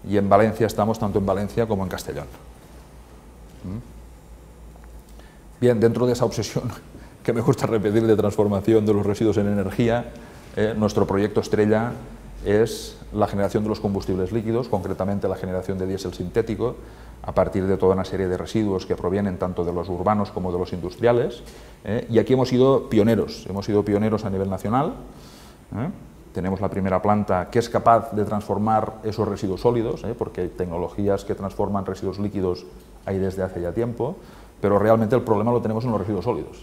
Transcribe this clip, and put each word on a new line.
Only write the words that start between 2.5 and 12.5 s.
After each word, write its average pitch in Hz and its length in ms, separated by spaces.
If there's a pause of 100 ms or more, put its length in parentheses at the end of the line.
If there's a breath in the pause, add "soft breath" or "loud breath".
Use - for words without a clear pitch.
¿Mm? 95 140 (1800 loud breath)
Bien, 120 200
dentro 113 260
de 123 60
esa 120 120
obsesión 113 460 (260)
<laughs> - 280
que 123 80
me 117 80
gusta - 260
repetir 107 400
de 110 80
transformación 104 720
de 107 80
los 101 100
residuos 104 340
en 101 100
energía, 110 640 (420 loud breath)
eh, 107 220
nuestro 104 300
proyecto 101 340
estrella 107 520 (520)
es 107 540 (140)